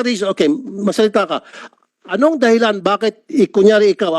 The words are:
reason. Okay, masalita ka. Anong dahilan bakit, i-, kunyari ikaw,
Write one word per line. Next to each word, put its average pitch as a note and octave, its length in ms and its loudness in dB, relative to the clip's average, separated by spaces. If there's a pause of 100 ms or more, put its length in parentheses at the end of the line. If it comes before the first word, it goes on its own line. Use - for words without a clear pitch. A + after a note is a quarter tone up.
reason. G3+ 260 -4
Okay, F3+ 140 0 (400)
masalita G#3 400 0
ka. D3+ 120 -4 (760)
Anong D4 240 0
dahilan A3+ 400 2
bakit, G3+ 480 -4
i-, A3+ 240 0
kunyari G#3 480 4
ikaw, F3 220 -2